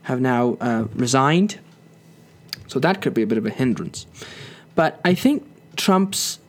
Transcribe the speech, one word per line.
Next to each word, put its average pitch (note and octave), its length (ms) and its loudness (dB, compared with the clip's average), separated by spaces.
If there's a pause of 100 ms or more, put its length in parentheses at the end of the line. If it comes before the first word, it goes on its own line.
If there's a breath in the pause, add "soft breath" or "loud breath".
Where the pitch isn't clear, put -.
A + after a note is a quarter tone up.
have B2+ 180 -4
now, B2 400 2
uh, A2+ 320 -2
resigned. C3+ 640 2 (1080)
So - 120 -4
that F#3 220 2
could A2+ 120 -2
be A2+ 100 2
a G#2 40 0
bit A2 100 0
of G#2 80 -2
a G#2+ 40 -2
hindrance. G#2+ 560 -4 (720 loud breath)
But D#3+ 280 2
I F3+ 100 4
think C4+ 320 0 (300)
Trump's - 720 0